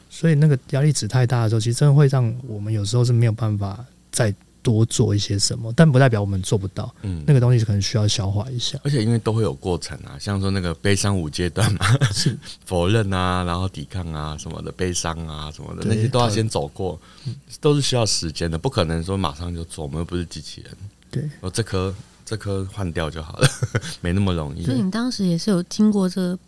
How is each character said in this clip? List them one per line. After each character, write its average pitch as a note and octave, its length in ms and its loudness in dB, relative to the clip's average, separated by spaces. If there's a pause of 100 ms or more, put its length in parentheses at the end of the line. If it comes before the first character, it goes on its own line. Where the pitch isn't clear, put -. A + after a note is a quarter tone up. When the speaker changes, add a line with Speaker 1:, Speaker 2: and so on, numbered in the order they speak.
(100)
Speaker 1:
所 E3 200 0
以 D#3+ 40 4
那 D3 120 6
个 C#3+ 120 4 (120)
压 C3+ 120 2
力 D3+ 100 4
值 A2 160 -2
太 B2 180 2
大 A#2+ 180 2
的 A2 40 2
时 A2 60 2
候， A2+ 60 2
其 A#2 120 0
实 A#2+ 60 -2
真 D3 100 6
的 C#3+ 60 8
会 D3 140 8
让 B2 260 2 (120)
我 G#2+ 120 -8
们 G#2 120 -6
有 G#2+ 140 0
时 G#2 120 0
候 B2 80 6
是 A#2+ 80 4
没 A#2 120 6
有 A2+ 80 4
办 G#2+ 240 0
法 G2 260 -6 (280)
再 G#2+ 240 0 (260)
多 A2+ 240 4
做 A2 300 2
一 G#2 40 2
些 G2+ 200 -2
什 - 180 0
么， A2 200 -8
但 D#3+ 140 8
不 B2 60 4
代 C3+ 120 8
表 A2 120 2
我 G2+ 60 0
们 G2 160 0
做 G#2+ 160 0
不 F#2 100 -4
到。 - 240 -8 (100)
Speaker 2:
嗯。 F2 220 -4
Speaker 1:
那 D3+ 80 4
个 C3+ 60 8
东 B2 180 6
西 A2+ 80 2
可 G#2+ 80 0
能 G2+ 80 2
需 - 160 -2
要 G#2+ 120 2
消 F#2+ 200 0
化 G#2 220 -2
一 B2 80 -6
下。 - 240 -4
Speaker 2:
而 C#3+ 80 -2
且 C#3+ 100 0
因 A2 120 2
为 A#2 60 2
都 A2 140 0
会 A2 120 2
有 D#2 100 0
过 F2 240 -2
程 - 200 -10
啊， C2+ 200 -16
像 G2 220 -2
说 F#2+ 100 0
那 G2 100 0
个 E2+ 140 -2
悲 G2+ 220 2
伤 G2+ 200 0
五 D#2+ 140 -4
阶 F2 180 -2
段 G2+ 260 2
嘛， G2 220 2 (160)
Speaker 1:
是。 - 240 -2 (140)
Speaker 2:
<laughs> - 160 -20
否 F2 220 0
认 G#2+ 240 2
啊， F#2 320 0
然 F2 120 -2
后 F#2 120 -2
抵 D2 200 -10
抗 E2+ 240 -6
啊 D2+ 240 -6
什 D#2+ 140 -12
么 D#2+ 100 -10
的， D#2 120 -10
悲 F2+ 200 -2
伤 E2 240 -4 (120)
啊 D2+ 240 -10
什 - 100 -16
么 - 140 -12
的， E2+ 80 -8
Speaker 1:
对， A2 100 2
Speaker 2:
那 G#2+ 80 2
些 A2+ 60 2
都 B2 100 2
要 A#2+ 100 4
先 A2 200 0
走 D2+ 180 -2
过， F2 340 -6 (260)
Speaker 1:
嗯。 A#2 100 -8 (240)
Speaker 2:
都 D3 160 4
是 C#3+ 40 2
需 - 140 0
要 A#2+ 100 2
时 E2+ 280 -2
间 E2+ 180 -2
的， D#2+ 80 -2
不 C3 100 -4
可 G#2+ 140 0
能 E2 220 0
说 F#2+ 120 -4
马 F2+ 160 -2
上 F2 220 -8
就 E2 100 -8
做， D#2+ 200 -10
我 C#2+ 40 -8
们 C#2+ 100 -6
又 E2+ 60 -2
不 F2 120 -6
是 F2 100 -4
机 D#2+ 140 -14
器 - 220 -16
人。 - 100 -18 (400)
Speaker 1:
对。 D3 180 -4 (100)
Speaker 2:
哦， F#2+ 80 -8
这 F#2 140 -4
颗， F#2+ 320 -2 (300)
这 A2 120 -8
颗 G2 360 -6
换 F#2 200 -6
掉 D#2+ 160 -2
就 D#2 140 -8
好 D#2 160 -14
了， C3+ 100 4 (260)
<laughs> - 280 -6
没 F2 100 0
那 F#2+ 60 2
么 G2 160 2
容 D#2 220 -4
易。 E2+ 80 -8
Speaker 3:
所 C4 100 0
以 A#3+ 80 0
你 F#3 80 0
当 A#3 200 -2
时 G#3 140 -4
也 E3+ 140 0
是 G#3+ 140 0
有 F3 100 2
经 G#3+ 300 2
过 G3 160 0
这 F3+ 120 -4
个 F3+ 280 -2